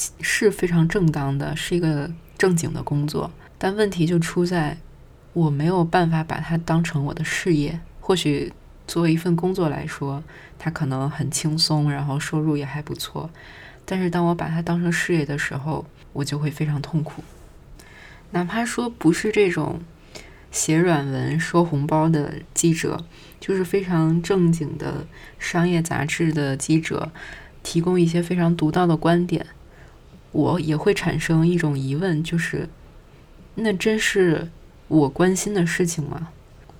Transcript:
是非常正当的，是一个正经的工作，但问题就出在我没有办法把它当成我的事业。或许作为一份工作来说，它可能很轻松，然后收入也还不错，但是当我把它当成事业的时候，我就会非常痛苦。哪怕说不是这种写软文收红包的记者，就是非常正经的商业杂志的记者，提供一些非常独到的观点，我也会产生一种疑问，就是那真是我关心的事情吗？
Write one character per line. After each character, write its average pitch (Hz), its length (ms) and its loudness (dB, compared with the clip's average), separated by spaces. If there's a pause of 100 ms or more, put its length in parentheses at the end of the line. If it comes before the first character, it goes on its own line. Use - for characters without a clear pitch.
(200)
是 - 300 2
非 180 180 -2
常 165 180 4
正 170 240 2
当 139 260 -2
的， 147 200 -4
是 - 180 -4
一 175 60 2
个 156 280 0 (280)
正 190 180 2
经 160 180 -2
的 131 100 -6
工 147 240 -2
作， 147 240 -4 (260)
但 190 180 -2
问 208 160 2
题 170 160 0
就 175 120 2
出 175 280 0
在 165 300 -2 (560)
我 165 180 2
没 143 160 0
有 180 180 2
办 170 240 2
法 160 140 0
把 160 160 -4
它 160 180 -2
当 165 280 2
成 143 220 -2
我 - 80 -4
的 160 100 -4
事 - 300 0
业。 151 260 -2 (200)
或 190 140 0
许 143 380 0 (340)
作 170 160 -2
为 160 100 4
一 165 40 2
份 170 180 0
工 180 180 0
作 180 160 0
来 139 180 -6
说， 139 360 -6 (340)
它 - 140 -6
可 156 160 -4
能 135 240 -2
很 131 200 -4
轻 156 280 -2
松， 151 320 2
然 143 160 -2
后 139 140 -2
收 156 200 -2
入 156 160 0
也 139 80 -4
还 143 180 -8
不 139 120 -10
错， 147 360 -8 (540)
但 185 160 -2
是 180 100 0
当 175 160 2
我 170 80 4
把 165 140 -4
它 165 120 -2
当 170 200 0
成 175 100 0
事 170 240 0
业 151 100 2
的 143 140 -4
时 - 180 -6
候， 143 300 -4 (260)
我 143 120 -4
就 - 140 -4
会 147 120 -2
非 - 160 -4
常 147 160 -2
痛 151 200 -2
苦。 - 200 -10 (1120)
哪 180 100 0
怕 220 220 -2
说 233 260 -4
不 170 220 2
是 214 180 0
这 202 180 4
种 156 320 -2 (680)
写 - 260 0
软 160 300 4
文 135 320 -2
收 170 260 2
红 147 220 0
包 156 220 4
的 151 260 2 (180)
记 165 220 4
者， 160 300 -4 (340)
就 - 160 -2
是 185 100 2
非 196 200 0
常 165 360 4
正 175 300 4
经 165 260 0
的 143 300 -6 (320)
商 170 280 0
业 175 140 2
杂 135 240 -2
志 156 280 0
的 139 240 0
记 160 240 2
者， - 300 -4 (520)
提 - 180 -2
供 180 200 2
一 165 60 6
些 170 160 2
非 175 120 -2
常 170 220 2
独 156 160 2
到 180 140 4
的 165 100 4
观 170 300 2
点， 170 180 -2 (880)
我 151 280 2
也 156 140 0
会 196 200 2
产 156 260 -2
生 160 260 4
一 175 100 4
种 151 220 0
疑 135 160 -2
问， 165 280 0
就 170 160 -2
是 160 300 -4 (880)
那 214 180 0
真 220 240 2
是 175 520 2 (380)
我 147 200 6
关 185 280 2
心 208 160 -4
的 175 140 2
事 175 200 0
情 160 180 -4
吗？ 160 240 -8 (520)